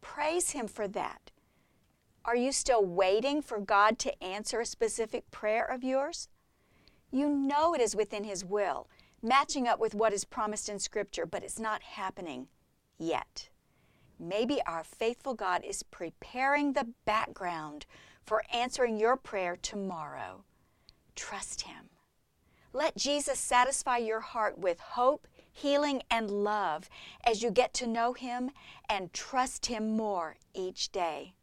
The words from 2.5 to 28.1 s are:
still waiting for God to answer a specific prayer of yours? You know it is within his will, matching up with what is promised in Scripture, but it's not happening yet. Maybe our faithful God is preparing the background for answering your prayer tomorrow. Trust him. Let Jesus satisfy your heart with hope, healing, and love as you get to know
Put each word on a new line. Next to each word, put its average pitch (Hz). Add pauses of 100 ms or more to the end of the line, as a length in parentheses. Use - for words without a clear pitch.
still 233
waiting 202
for 220
God 208
to -
answer 208
a 233
specific 226
prayer 220
of 254
yours? 269 (840)
You 277
know 285
it 269
is 220
within 208
his 196
will, 185 (320)
matching 262
up 233
with 220
what 214
is 202
promised 214
in 202
Scripture, 196
but 190
it's 196
not 220
happening 175 (500)
yet. - (680)
Maybe 226
our 165
faithful 240
God 185
is -
preparing 277
the 262 (180)
background 170 (380)
for -
answering 240
your 226
prayer 185
tomorrow. 147 (680)
Trust -
him. - (840)
Let 294
Jesus 277
satisfy 254
your 220
heart 214
with 175
hope, 262 (240)
healing, 285
and 226
love 202 (340)
as 226
you 233
get 247
to 254
know 233